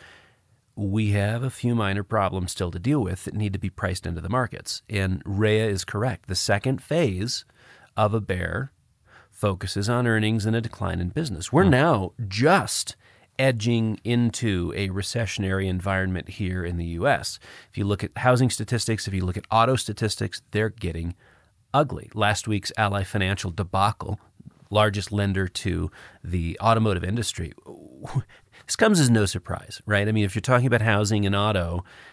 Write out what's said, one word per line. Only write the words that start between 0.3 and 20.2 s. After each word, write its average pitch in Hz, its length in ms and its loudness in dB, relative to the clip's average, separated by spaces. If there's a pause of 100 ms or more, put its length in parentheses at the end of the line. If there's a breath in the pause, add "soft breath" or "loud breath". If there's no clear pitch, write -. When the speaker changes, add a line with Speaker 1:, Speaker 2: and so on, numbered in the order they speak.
Speaker 1:
we 104 360 0
have 104 320 0
a 131 60 -2
few 120 260 -2
minor 101 280 0
problems 95 480 0
still 87 200 -4
to 87 80 -8
deal 131 220 2
with 90 240 -4
that - 80 -8
need 104 200 -2
to 98 60 -4
be 95 100 -4
priced - 360 -4
into 85 160 -4
the 85 80 -6
markets. - 600 -4
And 95 360 -2
Rhea 107 420 2
is 98 160 -2
correct. - 440 -4
The 95 80 -4
second 127 460 -2
phase 123 600 -2 (540 soft breath)
of 104 160 2
a 110 80 0
bear 90 500 -4 (580 soft breath)
focuses 101 580 -2
on 123 180 2
earnings 110 400 2
and 110 80 2
a 113 60 2
decline 92 400 -4
in 87 100 -2
business. 110 440 -4
We're 165 100 8
Speaker 2:
Hmm. 196 60 6
Speaker 1:
now 127 420 4 (160)
just 123 680 2 (400 soft breath)
edging 117 640 2
into 110 720 2
a 98 140 -2
recessionary 95 800 -2
environment 92 600 -2
here 92 380 -4
in 87 100 -4
the 85 120 -4
U 85 200 -2
S. - 320 -2 (320 loud breath)
If - 60 -20
you 101 80 -2
look 101 180 -2
at - 140 -8
housing 127 320 4
statistics, 110 580 -2
if 98 60 -4
you 95 120 0
look 90 120 -2
at - 120 -10
auto 117 280 4
statistics, 104 640 -4 (100)